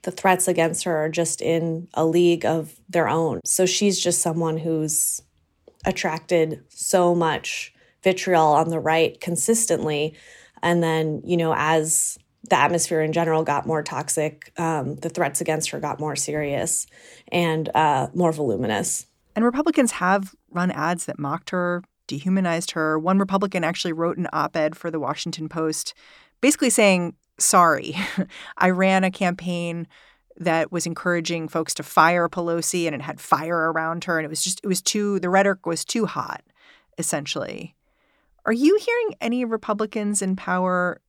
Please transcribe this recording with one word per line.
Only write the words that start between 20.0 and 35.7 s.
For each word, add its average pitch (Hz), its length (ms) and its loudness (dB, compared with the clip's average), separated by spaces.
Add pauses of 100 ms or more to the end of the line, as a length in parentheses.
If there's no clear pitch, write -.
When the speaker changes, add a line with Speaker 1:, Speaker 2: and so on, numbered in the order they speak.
Speaker 2:
run 180 200 0
ads 170 340 -2
that - 120 -8
mocked 147 340 -6
her, 175 320 -2 (220)
dehumanized 170 680 0
her. 156 280 0
One 185 180 2
Republican 196 460 0
actually 170 300 -2
wrote 165 240 -2
an 175 160 -2
op-ed 151 420 0
for 170 160 -8
the 160 80 -4
Washington 156 480 -6
Post 160 460 -4 (480)
basically 277 280 4
saying, 190 460 4 (240)
"Sorry, 165 560 4 (320)
<laughs> - 300 -18
I 185 120 4
ran 190 360 4
a 185 60 0
campaign 175 760 -4 (480)
that 165 340 0
was 170 160 -2
encouraging 170 600 -2
folks 160 280 -4
to 160 80 -8
fire 170 440 4
Pelosi, 170 580 -2
and 156 80 -2
it 143 80 -8
had 147 200 -10
fire 160 500 0
around 160 320 -4
her, 170 160 -2
and 156 60 -4
it 147 40 -8
was 160 140 -6
just, 185 180 -6
it - 60 -6
was 185 140 0
too, 208 400 -2
the 185 80 -2
rhetoric 196 360 2
was 170 200 -4